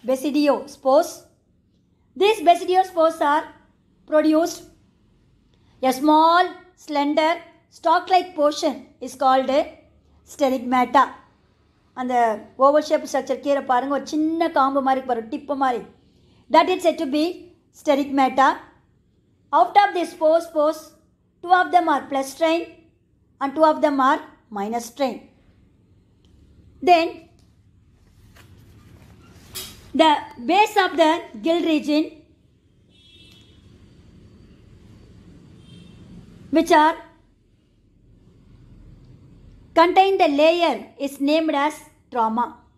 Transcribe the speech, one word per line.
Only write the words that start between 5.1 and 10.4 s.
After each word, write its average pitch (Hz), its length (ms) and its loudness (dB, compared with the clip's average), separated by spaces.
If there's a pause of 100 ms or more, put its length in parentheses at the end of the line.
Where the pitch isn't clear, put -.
A 262 100 0
small, 311 540 4 (300)
slender, 311 680 -2 (280)
stalk-like 349 680 -2
portion 294 520 -2 (140)
is 247 140 -14
called 262 340 0
a 277 120 0 (640)
sterigmata. 254 800 0 (960)